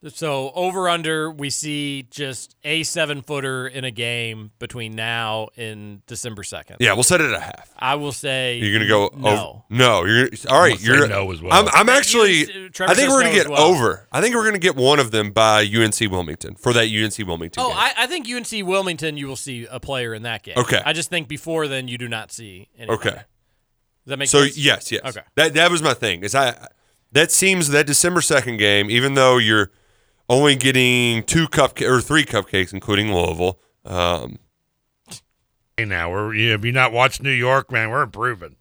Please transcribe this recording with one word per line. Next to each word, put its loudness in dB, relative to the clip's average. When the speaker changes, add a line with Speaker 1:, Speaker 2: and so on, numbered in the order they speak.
Speaker 1:
So -6
over -2
under, -2
we -8
see -6
just -10
a -2
seven-footer -4
in -10
a -6
game -8
between -12
now -4
and -14
December -12
second. -14
Speaker 2:
Yeah, 4
we'll 2
set 4
it 0
at -2
a -4
half. -16
Speaker 1:
I -2
will -8
say -6
Speaker 2:
You're -2
gonna 2
go 4
Speaker 1:
no. -2
Speaker 2:
over, -2
no, 4
you're 4
all 6
right. 6
Speaker 3:
I'm -4
gonna -
say -8
Speaker 2:
You're 4
Speaker 3:
no -4
as -10
well. -4
Speaker 2:
I'm, 6
I'm 6
Speaker 1:
Yeah, 4
Speaker 2:
actually. 4
Speaker 1:
U 4
N 2
C, -14
Trevor 0
Speaker 2:
I 8
think 4
Speaker 1:
says 4
Speaker 2:
we're 4
gonna 2
Speaker 1:
no 2
Speaker 2:
get 4
Speaker 1:
as -6
well. 4
Speaker 2:
over. 4
I -2
think 2
we're 0
gonna 0
get 2
one 4
of 2
them 0
by 6
U 2
N 4
C -2
Wilmington -6
for -2
that 2
U -2
N -2
C -10
Wilmington -8
Speaker 1:
Oh, -2
Speaker 2:
game. -6
Speaker 1:
I, 0
I 0
think -8
U -8
N -10
C -8
Wilmington, -4
you -10
will -10
see -12
a -12
player -6
in -12
that -10
game. -12
Speaker 2:
Okay. 0
Speaker 1:
I -2
just -6
think -6
before -6
then, -8
you -10
do -10
not -10
see -18
anything. -4
Speaker 2:
Okay. -2
Speaker 1:
Does -10
that -10
make -2
Speaker 2:
So, 6
Speaker 1:
sense? 0
Speaker 2:
yes, 0
yes. -4
Speaker 1:
Okay. -10
Speaker 2:
That, 2
that 4
was -2
my 2
thing, -4
is -6
I, -2
that 4
seems, 2
that 2
December 2
second 0
game, 2
even 0
though 6
you're 2
only 4
getting 2
two 0
cupca-, 0
or 2
three 0
cupcakes, -2
including -2
Louisville. -2
Um, -4
Speaker 3:
Hey, -4
now, -4
we're, -4
you, 0
have -2
you -2
not 2
watched 0
New -2
York, 0
man? -2
We're -2
improving. -6